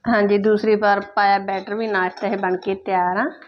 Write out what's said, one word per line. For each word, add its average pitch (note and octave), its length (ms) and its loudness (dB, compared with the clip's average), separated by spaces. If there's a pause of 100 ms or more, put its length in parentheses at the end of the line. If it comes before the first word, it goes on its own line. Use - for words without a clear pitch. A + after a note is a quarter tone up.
ਹਾਂਜੀ, G#3 340 2
ਦੂਸਰੀ G#3+ 380 2
ਵਾਰ G3+ 240 2 (160)
ਪਾਇਆ G3 220 2
ਬੈਟਰ G3 360 -6
ਵੀ A3+ 120 -4
ਨਾਸ਼ਤਾ F#3+ 400 -2
ਇਹ G3 100 -2
ਬਣ F#3+ 200 -2
ਕੇ F#3+ 180 -4 (100)
ਤਿਆਰ F3+ 320 0
ਆ। A3 80 0 (240)